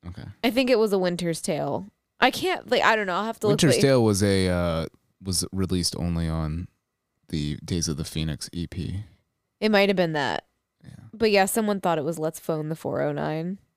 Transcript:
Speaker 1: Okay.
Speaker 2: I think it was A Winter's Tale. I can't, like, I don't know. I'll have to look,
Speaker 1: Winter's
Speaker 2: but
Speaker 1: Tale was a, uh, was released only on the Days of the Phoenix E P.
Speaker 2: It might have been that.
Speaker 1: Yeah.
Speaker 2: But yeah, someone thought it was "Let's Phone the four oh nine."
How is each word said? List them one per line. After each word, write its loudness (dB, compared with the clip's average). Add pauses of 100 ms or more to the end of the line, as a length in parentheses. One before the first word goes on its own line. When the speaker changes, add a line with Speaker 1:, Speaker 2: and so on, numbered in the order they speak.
Speaker 1:
Okay. -12 (200)
Speaker 2:
I 2
think 2
it 6
was 2
A 2
Winter's -2
Tale. -2 (340)
I 4
can't, -4
like, 2
I 4
don't -2
know. -2
I'll -2
have -8
to 0
look, 4
Speaker 1:
Winter's 6
Speaker 2:
but 2
Speaker 1:
Tale 6
was 4
a, 4
uh, 0 (380)
was -2
released 0
only 0
on -2 (640)
the -4
Days -2
of -2
the -6
Phoenix -6
E -6
P. -8 (560)
Speaker 2:
It 0
might 4
have 2
been 2
that. -2 (380)
Speaker 1:
Yeah. -20 (220)
Speaker 2:
But 2
yeah, 6
someone 0
thought 2
it -2
was -4
"Let's -4
Phone -4
the -4
four -4
oh 0
nine." -4 (200)